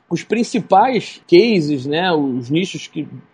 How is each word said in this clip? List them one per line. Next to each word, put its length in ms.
os 140
principais 1080
cases, 560
né, 260
os 380
nichos 380
que 200